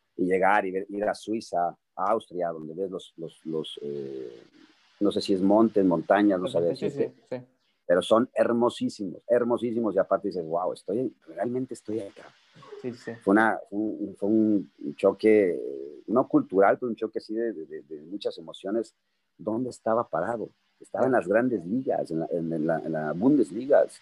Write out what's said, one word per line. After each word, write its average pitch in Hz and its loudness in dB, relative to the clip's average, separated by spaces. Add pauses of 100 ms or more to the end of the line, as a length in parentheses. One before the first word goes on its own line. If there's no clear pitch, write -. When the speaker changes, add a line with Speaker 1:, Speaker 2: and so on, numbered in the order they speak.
(180)
Speaker 1:
Y 92 0
llegar 95 2
y 92 -6
ver, 95 -4
ir 101 -6
a 95 0
Suiza, 92 -4
a - -10 (340)
Austria, 87 -4
donde 80 -10
ves 92 -6
los, 90 -12
los, 80 -14
los, 78 -6
eh, 67 -10 (560)
no 98 4
sé 98 -2
si 104 0
es 92 0
montes, 104 4
montañas, 95 4
no 90 -4
Speaker 2:
Sí, 80 -10
Speaker 1:
sabía 85 0
Speaker 2:
sí, - -6
Speaker 1:
decirte, - -4 (140)
Speaker 2:
sí, 127 -8
sí. 127 -14 (400)
Speaker 1:
pero 90 2
son 113 2
hermosísimos, 113 0
hermosísimos, 117 0
y 98 2
aparte 98 0
dices, 85 -4
"Wow, 82 -2
estoy, 113 -4 (120)
realmente 123 -4
estoy 110 -8
acá". 98 -16 (480)
Speaker 2:
Sí, 120 -8
sí. 120 -14 (100)
Speaker 1:
Fue 98 0
una, 110 4 (100)
fue 101 -6
un, 98 -6
fue 101 -2
un 107 0
choque, 98 4 (480)
no 123 0
cultural, 107 4
pero 123 -4
un 110 -4
choque 110 -6
así 107 -12
de, 113 -2
de, 80 -12
de, 73 -14
de 73 -16
muchas 92 -8
emociones. 92 -6 (420)
¿Dónde 113 -4
estaba 113 -2
parado? 101 -4 (300)
Estaba 104 -4
Speaker 2:
Ya. - 2
Speaker 1:
en 135 2
las 92 2
grandes 110 2
ligas, 98 -2
en 80 -2
la, 78 -4
en, 82 -2
en 78 -2
la, 80 0
en 80 -6
la 78 -4
Bundesliga, 120 4 (160)